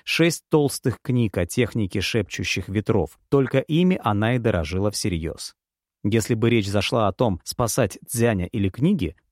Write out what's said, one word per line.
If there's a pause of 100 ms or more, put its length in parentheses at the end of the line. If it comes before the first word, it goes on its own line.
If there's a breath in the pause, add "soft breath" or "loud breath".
шесть
толстых
книг
о
технике
шепчущих
ветров. (100)
Только
ими
она
и
дорожила
всерьез. (480)
Если
бы
речь
зашла
о
том,
спасать
Цзяня
или
книги, (160)